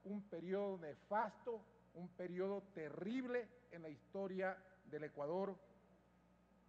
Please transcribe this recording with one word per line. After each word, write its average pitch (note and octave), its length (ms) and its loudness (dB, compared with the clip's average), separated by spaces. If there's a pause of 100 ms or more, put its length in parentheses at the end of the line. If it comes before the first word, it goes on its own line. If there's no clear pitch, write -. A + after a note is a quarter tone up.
un G3+ 180 -2
periodo F#3+ 560 2
nefasto, G#3 800 0 (340)
un F3 140 -6
periodo F#3 540 0 (100)
terrible A3 760 0 (240)
en E3+ 100 -8
la D#3+ 60 -6
historia F#3 680 0 (300)
del D3+ 180 -4
Ecuador, E3+ 540 0 (1120)